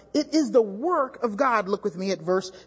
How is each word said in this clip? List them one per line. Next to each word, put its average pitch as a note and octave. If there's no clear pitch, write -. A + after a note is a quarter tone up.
it C#4+
is D4
the A#3
work B3+
of G#3+
God. A3+
Look G3
with G3
me F#3+
at E3
verse F#3